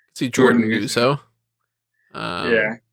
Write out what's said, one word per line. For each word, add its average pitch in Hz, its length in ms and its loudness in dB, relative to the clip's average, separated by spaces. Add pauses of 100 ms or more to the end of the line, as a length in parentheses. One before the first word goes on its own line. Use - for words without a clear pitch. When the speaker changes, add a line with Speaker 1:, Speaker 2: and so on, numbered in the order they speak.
(140)
Speaker 1:
See 131 160 -4
Speaker 2:
Jordan 120 320 4
Speaker 1:
Jordan 110 200 0
Speaker 2:
Uso. 120 300 0
Speaker 1:
Uso. 143 100 -4 (920)
Um, - 400 -4
Speaker 2:
Yeah. 110 220 0 (180)